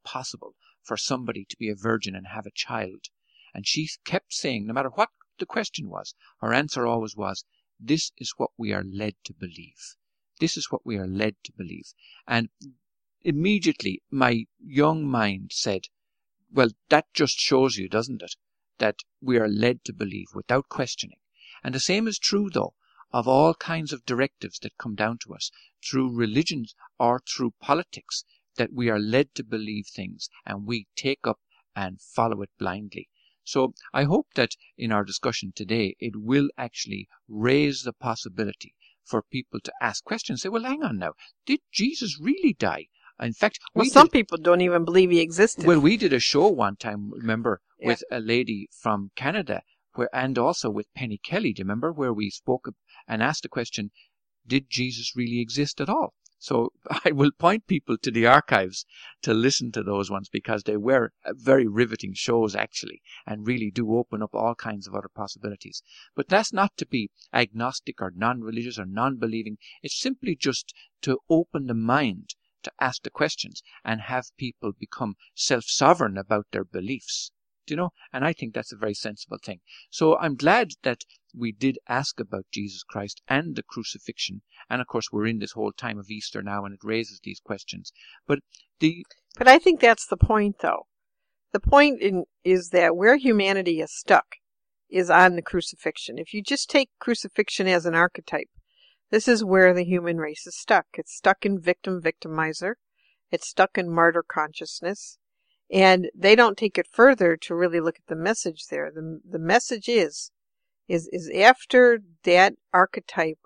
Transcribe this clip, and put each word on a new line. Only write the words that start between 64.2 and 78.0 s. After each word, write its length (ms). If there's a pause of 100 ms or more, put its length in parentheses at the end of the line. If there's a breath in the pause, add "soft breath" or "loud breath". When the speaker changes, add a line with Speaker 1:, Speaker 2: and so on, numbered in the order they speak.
Speaker 1:
up 140
all 180
kinds 320
of 80
other 140
possibilities. 760 (320 soft breath)
But 120
that's 240
not 260
to 80
be 260 (200 soft breath)
agnostic 720
or 120
non-religious 640
or 80
non-believing. 720 (240 soft breath)
It's 160
simply 380
just 380 (300 soft breath)
to 160 (100)
open 380
the 60
mind 640 (280)
to 140
ask 260
the 60
questions 540 (220 soft breath)
and 160
have 340
people 380
become 420 (180)
self-sovereign 840
about 340
their 140
beliefs. 640 (340)
Do 80
you 40
know? 160 (180 soft breath)